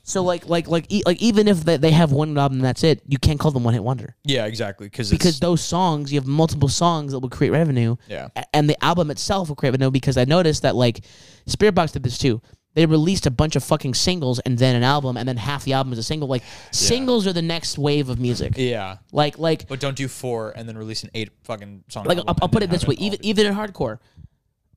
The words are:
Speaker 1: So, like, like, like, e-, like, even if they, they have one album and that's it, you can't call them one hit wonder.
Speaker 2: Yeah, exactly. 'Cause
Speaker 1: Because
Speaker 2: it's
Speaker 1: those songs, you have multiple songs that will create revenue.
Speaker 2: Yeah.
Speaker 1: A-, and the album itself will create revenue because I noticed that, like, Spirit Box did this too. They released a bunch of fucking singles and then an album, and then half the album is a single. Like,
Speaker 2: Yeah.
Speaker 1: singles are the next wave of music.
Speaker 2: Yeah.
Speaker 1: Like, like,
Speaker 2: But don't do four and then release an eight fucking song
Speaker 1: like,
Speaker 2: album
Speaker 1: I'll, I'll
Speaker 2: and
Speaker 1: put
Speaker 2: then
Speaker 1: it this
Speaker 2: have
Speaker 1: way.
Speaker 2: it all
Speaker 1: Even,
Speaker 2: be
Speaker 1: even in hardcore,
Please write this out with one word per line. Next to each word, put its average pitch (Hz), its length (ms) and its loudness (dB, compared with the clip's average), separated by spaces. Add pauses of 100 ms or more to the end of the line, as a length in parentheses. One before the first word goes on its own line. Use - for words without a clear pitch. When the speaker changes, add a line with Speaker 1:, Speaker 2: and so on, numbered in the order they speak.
Speaker 1:
So, 185 220 -2
like, 175 240 -2
like, 170 180 0
like, 165 220 -2
e-, 196 180 0
like, 175 160 0
even 208 240 4
if 185 180 2
they, 165 120 2
they 156 160 4
have 160 180 6
one 147 260 0
album 139 220 2
and 131 60 0
that's 127 180 0
it, 160 240 4
you 135 120 -2
can't 147 200 2
call 156 140 0
them 123 100 0
one 117 120 2
hit 104 100 -2
wonder. 120 400 -6
Speaker 2:
Yeah, 131 220 0
exactly. 107 440 -8
'Cause 113 200 -6
Speaker 1:
Because 170 200 4
Speaker 2:
it's 143 80 -2
Speaker 1:
those 170 220 2
songs, 160 520 -2
you 143 60 2
have 131 80 -4
multiple 147 420 2
songs 156 440 0
that 131 80 -4
will 131 100 -4
create 127 200 2
revenue. 127 440 2 (140)
Speaker 2:
Yeah. 71 260 -10
Speaker 1:
A-, 123 180 -8
and 147 160 4
the - 160 2
album 165 280 2
itself 190 360 -2
will 147 80 -6
create 139 140 0
revenue 131 220 0
because 135 240 0
I 127 80 4
noticed 156 380 2
that, 127 120 2
like, 120 300 0 (420)
Spirit 196 300 2
Box 165 160 2
did 135 100 -6
this 123 160 -4
too. 113 240 0 (320)
They 165 120 4
released 160 400 2
a 139 40 2
bunch 151 240 0
of 135 80 0
fucking 139 320 -2
singles 139 460 0
and 123 180 -2
then 127 160 4
an 120 80 2
album, 131 340 0
and 120 120 -4
then 127 80 -2
half 131 280 -6
the 131 100 -2
album 131 180 -2
is 113 80 -6
a - 20 -6
single. 156 240 -6
Like, 127 160 -2
Speaker 2:
Yeah. - 60 -20 (240)
Speaker 1:
singles 247 560 0
are 190 40 -2
the 170 80 -2
next 165 380 -4
wave 143 300 0
of 117 100 -4
music. 120 380 -2
Speaker 2:
Yeah. 110 400 -4 (160)
Speaker 1:
Like, 147 260 -2
like, 160 300 -2
Speaker 2:
But 135 100 -8
don't 135 180 -4
do 135 120 -4
four 113 480 -8
and 113 120 -14
then 113 80 -12
release 110 280 -10
an - 100 -16
eight 110 140 -6 (160)
fucking 101 440 -14
song 107 180 -10
Speaker 1:
like, 180 120 2
Speaker 2:
album 170 120 -4
Speaker 1:
I'll, 165 120 0
I'll - 40 0
Speaker 2:
and - 60 2
Speaker 1:
put 226 80 4
Speaker 2:
then 190 100 0
Speaker 1:
it - 20 0
this 175 100 0
Speaker 2:
have - 60 -2
Speaker 1:
way. 143 80 2
Speaker 2:
it - 40 -10
all 196 60 0
Speaker 1:
Even, 208 140 -2
Speaker 2:
be 202 80 -4
Speaker 1:
even 208 180 4
in 202 80 0
hardcore, 185 440 -6 (800)